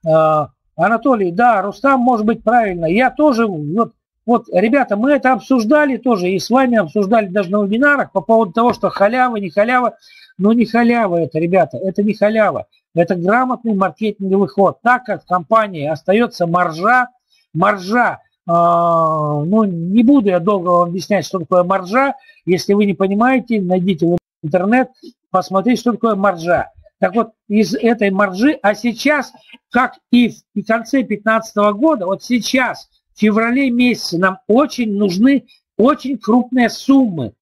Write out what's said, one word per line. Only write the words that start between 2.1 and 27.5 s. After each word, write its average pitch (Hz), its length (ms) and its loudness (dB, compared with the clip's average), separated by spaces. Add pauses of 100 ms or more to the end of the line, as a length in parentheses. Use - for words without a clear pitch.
быть, 226 180 -2
правильно. 202 440 0
Я 233 220 2
тоже, 247 360 2
вот, 175 480 -4 (320)
вот, 233 260 0
ребята, 220 460 0
мы 254 140 0
это 254 200 2
обсуждали 262 640 0
тоже, 196 340 -2
и 190 100 -2
с - 100 -10
вами 247 280 2
обсуждали 208 500 0
даже 180 240 -4
на 208 120 0
вебинарах 240 480 0
по - 80 -2
поводу 226 320 0
того, 233 220 0
что 190 160 -4
халява, 233 480 0
не 202 120 -6
халява. 240 460 0 (420)
Но 196 140 2
не 233 140 2
халява 233 560 0
это, 156 180 -4
ребята, 175 380 0
это 190 260 -4
не 208 120 0
халява. 208 500 0 (280)
Это 170 220 0
грамотный 226 600 -2
маркетинговый 196 720 -2
ход. 190 320 0
Так 247 240 0
как 185 180 -8
в - 40 -20
компании 180 600 -2
остается 180 600 -2
маржа, 180 600 0 (460)
маржа, 196 680 -2 (260)
а, 165 1000 0
ну, 208 200 2
не 185 400 0
буду 240 260 4
я 180 100 2
долго 180 280 -2
вам 175 220 2
объяснять, 180 360 -4
что 190 140 -6
такое 180 240 2
маржа. 196 520 -2 (300)
Если 185 280 0
вы 208 120 2
не 202 80 0
понимаете, 220 680 0
найдите 180 440 0
в 175 120 2 (260)
интернет, 202 460 0 (420)
посмотрите, 185 500 -2
что 240 100 0
такое 220 240 -2
маржа. 175 540 -2 (300)
Так 185 160 -2
вот, 226 160 -2 (180)
из 208 240 0